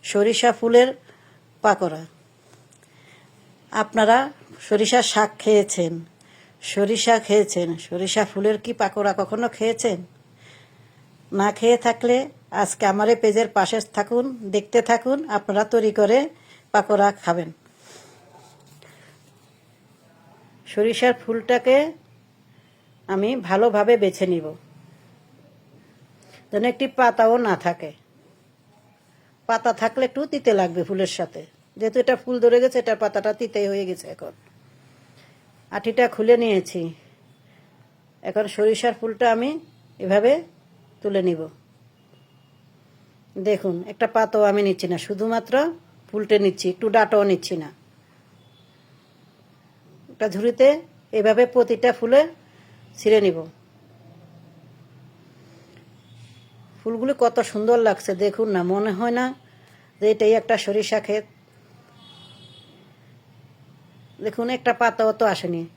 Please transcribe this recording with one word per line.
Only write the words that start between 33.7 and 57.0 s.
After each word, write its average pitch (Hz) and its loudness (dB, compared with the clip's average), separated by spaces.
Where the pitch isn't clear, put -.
হয়ে 196 -4
গেছে। 180 -10
এখন - -18
আটিটা 226 0
খুলে 226 4
নিয়েছি, 190 -2
এখন 208 -2
সরিষার 220 0
ফুলটা 226 -4
আমি 240 -2
এভাবে 202 2
তুলে 196 -2
নিব। 165 -2
দেখুন, 196 -2
একটা 220 -4
পাতাও 220 2
আমি 208 0
নিচ্ছি 185 -2
না, 175 -2
শুধুমাত্র 226 -4
ফুলটে 208 0
নিচ্ছি, 185 -2
একটু 226 -8
ডাঁটাও 214 4
নিচ্ছি 180 -4
না। 147 -14
একটা - -6
ঝুড়িতে 240 2
এভাবে 220 4
প্রতিটা 240 2
ফুলে 240 4
ছিঁড়ে 214 4
নিব। 165 0
ফুলগুলি 233 -4